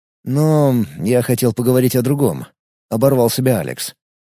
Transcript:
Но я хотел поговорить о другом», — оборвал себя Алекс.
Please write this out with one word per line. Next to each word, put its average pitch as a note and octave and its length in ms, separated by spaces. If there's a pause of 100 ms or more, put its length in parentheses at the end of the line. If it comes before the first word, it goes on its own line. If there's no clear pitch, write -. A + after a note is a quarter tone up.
(260)
Но C#3+ 580 (160)
я B2 220
хотел A#2+ 320
поговорить B2+ 420
о B2 60
другом», — A#2+ 440 (440)
оборвал A#2+ 400
себя B2+ 300
Алекс. B1+ 340 (460)